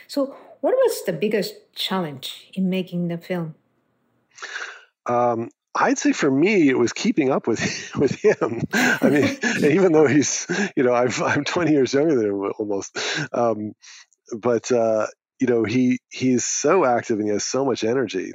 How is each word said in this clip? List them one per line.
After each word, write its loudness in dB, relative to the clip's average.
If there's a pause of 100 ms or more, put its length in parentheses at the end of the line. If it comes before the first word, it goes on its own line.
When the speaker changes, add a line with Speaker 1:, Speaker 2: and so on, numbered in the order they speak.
Speaker 1:
So -4 (260)
what 0
was 2
the -4
biggest -2 (220)
challenge -8
in -2
making -4
the -6
film? -8 (1500)
Speaker 2:
Um, 0 (260)
I'd 0
say 0
for 0
me, 4
it 2
was 2
keeping 0
up -2
with, 0
<laughs> -8
with 2
him. 0 (120)
I 2
mean, 2 (140)
Speaker 1:
<laughs> -2
Speaker 2:
even 4
though 6
he's, 0 (280)
you 2
know, 4
I've, 0
I'm 0
twenty 0
years 2
younger 2
than 2
him -2
almost. -6 (360)
Um, -2 (640)
but, 0
uh, 2 (320)
you 0
know, 4
he, 2 (100)
he's 0
so 2
active 0
and -2
he 0
has -2
so -2
much -2
energy -2